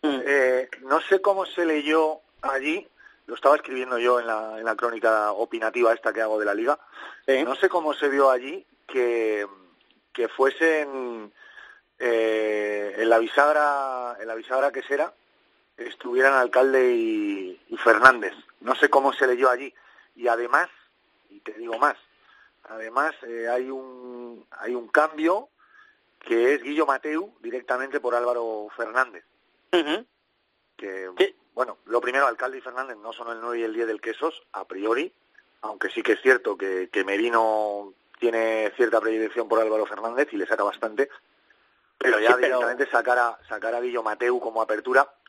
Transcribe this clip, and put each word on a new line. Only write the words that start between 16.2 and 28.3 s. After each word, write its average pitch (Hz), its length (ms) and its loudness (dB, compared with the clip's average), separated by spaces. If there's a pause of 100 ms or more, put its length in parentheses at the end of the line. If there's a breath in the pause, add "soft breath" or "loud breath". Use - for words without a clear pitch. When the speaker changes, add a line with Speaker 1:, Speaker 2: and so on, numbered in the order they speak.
Speaker 2:
Alcalde 127 580 4
y, 104 760 -2
y 117 80 -10
Fernández. 117 560 4 (280)
No 127 140 -4
sé 147 140 2
cómo 135 240 2
se 135 140 0
leyó 127 220 2
allí. 127 220 -4 (440 soft breath)
Y 117 120 -4
además, 120 420 0 (600)
y - 120 -20
te - 120 -14
digo 113 240 -10
más, 139 180 2 (720 soft breath)
además, 113 440 -4 (140)
eh, 117 200 -8
hay 127 220 -4
un, 123 760 -14 (160)
hay 120 140 -8
un 117 140 -8
cambio 156 640 0 (680 soft breath)
que 120 360 2
es - 80 -6
Guillo 147 240 0
Mateu 156 440 -4 (100)
directamente 127 580 -6
por 120 160 -2
Álvaro 117 600 -2